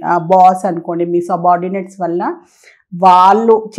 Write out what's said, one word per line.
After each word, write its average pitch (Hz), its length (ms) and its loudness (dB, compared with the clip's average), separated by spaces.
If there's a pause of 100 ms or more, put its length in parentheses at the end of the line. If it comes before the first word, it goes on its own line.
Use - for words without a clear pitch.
ఆ, 170 120 -2
బాస్ 185 480 2
అనుకోండి, 170 400 -4
మీ 175 160 -2
సబార్డినేట్స్ 180 800 -4
వల్ల 180 340 -6 (640)
వాళ్ళు 202 800 4